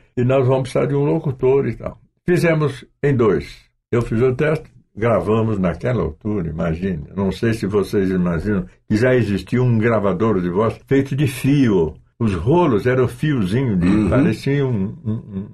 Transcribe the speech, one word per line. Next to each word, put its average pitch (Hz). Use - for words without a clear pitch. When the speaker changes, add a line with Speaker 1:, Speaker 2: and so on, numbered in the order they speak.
Speaker 1:
e 127
nós 131
vamos 131
precisar 139
de 139
um 143
locutor 139
e 117
tal." -
Fizemos 156
em 143
dois. 110
Eu 117
fiz 117
o 131
teste, 151
gravamos 107
naquela 92
altura, 87
imagine. 82
Não 95
sei 113
se 107
vocês 98
imaginam 90
que 110
já 127
existia 101
um 123
gravador 104
de 87
voz 107
feito 139
de 143
fio. 117
Os 110
rolos 120
eram 127
fiozinho, 120
de, 87
Speaker 2:
Uhum. 104
Speaker 1:
parecia 139
um, 110
um, 107
um 104